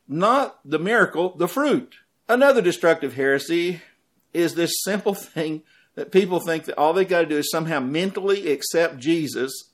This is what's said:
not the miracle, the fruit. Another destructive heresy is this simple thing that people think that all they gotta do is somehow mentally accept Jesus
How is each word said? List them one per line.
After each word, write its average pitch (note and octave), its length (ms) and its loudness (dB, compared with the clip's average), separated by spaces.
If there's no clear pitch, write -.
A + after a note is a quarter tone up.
not G#3+ 580 0
the D3+ 140 -2
miracle, F3+ 580 0
the E3+ 100 0
fruit. C4+ 460 0
Another B3+ 340 4
destructive D#3+ 520 0
heresy E3 680 0
is E3 220 0
this E3+ 180 0
simple G3 300 -2
thing D#3 480 -8
that D3 180 -10
people F#3+ 280 4
think D#3+ 260 -4
that - 120 -8
all D3+ 140 4
they F#3+ 140 4
gotta F3 220 2
do D3+ 100 0
is D3 140 -2
somehow D#3+ 280 -2
mentally F#3 720 -2
accept D#3 460 0
Jesus C3+ 540 -2